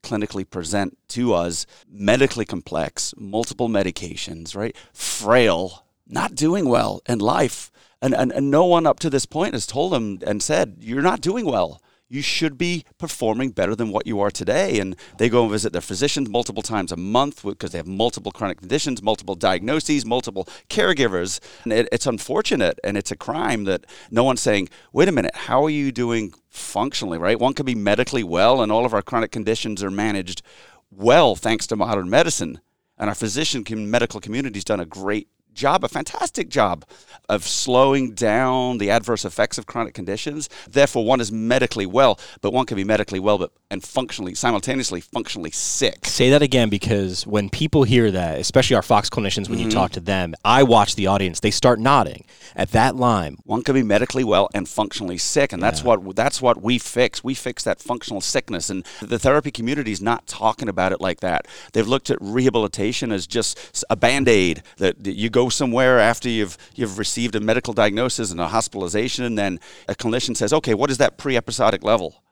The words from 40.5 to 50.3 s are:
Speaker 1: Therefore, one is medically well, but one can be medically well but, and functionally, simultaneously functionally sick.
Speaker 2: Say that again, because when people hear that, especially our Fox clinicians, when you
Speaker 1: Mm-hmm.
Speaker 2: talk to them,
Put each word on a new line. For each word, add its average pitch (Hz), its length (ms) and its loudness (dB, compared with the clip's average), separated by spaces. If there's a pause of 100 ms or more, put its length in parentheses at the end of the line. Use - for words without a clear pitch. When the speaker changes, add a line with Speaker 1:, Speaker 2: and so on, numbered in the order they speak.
Speaker 1:
Therefore, 135 340 4
one 127 160 4
is 107 120 -4
medically 113 520 0
well, 110 360 4 (220)
but 104 100 0
one 127 120 0
can 110 120 -6
be 98 80 -2
medically 104 340 0
well 101 200 2
but, 90 120 -4 (180)
and 92 140 -10
functionally, 110 540 -6
simultaneously 120 640 -2
functionally 104 500 -8
sick. - 560 -2
Speaker 2:
Say 123 240 4
that 147 120 6
again, 123 260 2
because 98 580 -2
when 104 240 0
people 151 320 2
hear 113 300 6
that, 85 260 -2
especially - 380 2
our 95 60 4
Fox - 280 2
clinicians, 98 380 -4
when - 100 -4
you 113 80 -2
Speaker 1:
Mm-hmm. 110 100 0
Speaker 2:
talk 92 160 2
to 98 80 -8
them, 87 340 -2 (100)